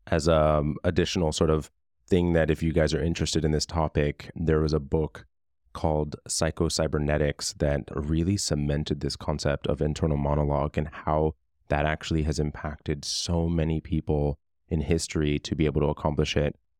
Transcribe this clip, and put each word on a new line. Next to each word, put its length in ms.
As 220
a, 60
um, 480
additional 500
sort 180
of 200
thing 240
that 180
if 120
you 100
guys 220
are 80
interested 420
in 60
this 160
topic, 680
there 260
was 120
a 80
book 460
called 440
Psycho-Cybernetics 1300
that 360
really 460
cemented 640
this 160
concept 500
of 140
internal 360
monologue 600
and 160
how 420
that 180
actually 380
has 140
impacted 640
so 440
many 320
people 580
in 140
history 560
to 160
be 120
able 140
to 80
accomplish 480
it. 200